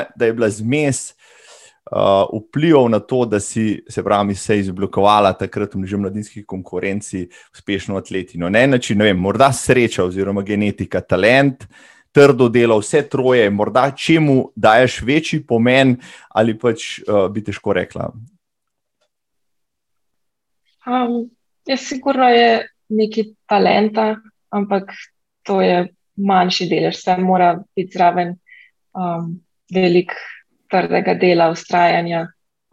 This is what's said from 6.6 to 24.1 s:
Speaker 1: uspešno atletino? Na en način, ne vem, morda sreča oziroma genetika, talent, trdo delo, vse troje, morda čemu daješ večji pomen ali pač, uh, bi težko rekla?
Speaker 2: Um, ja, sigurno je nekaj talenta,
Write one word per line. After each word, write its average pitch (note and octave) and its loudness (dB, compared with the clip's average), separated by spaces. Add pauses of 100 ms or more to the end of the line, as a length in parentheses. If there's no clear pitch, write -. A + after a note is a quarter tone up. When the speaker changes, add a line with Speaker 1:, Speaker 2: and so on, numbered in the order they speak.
Speaker 1:
uspešno G2 -8
atletino? F2+ -6
Na G#2+ 2
en C3+ 4
način, A#2 0
ne G#2+ 4
vem, F#2+ 2
morda G#2+ 2
sreča A#2+ 0
oziroma G2 -4
genetika, G2+ -4
talent, B2+ 2 (520)
trdo C3 6
delo, A#2 2
vse C#3+ 0
troje, C3 2
morda G#2 0
čemu C#3+ 0
daješ A2+ 2
večji D3+ -2
pomen B2 2 (300)
ali A2 0
pač, A2+ -4
uh, G2+ 0
bi G#2 -8
težko G2+ -6
rekla? F2+ -6 (2750)
Speaker 2:
Um, A#3+ -4 (380)
ja, C4+ -2
sigurno C4 0
je A#3 4 (340)
nekaj G#3+ -2 (180)
talenta, G#3+ 0 (320)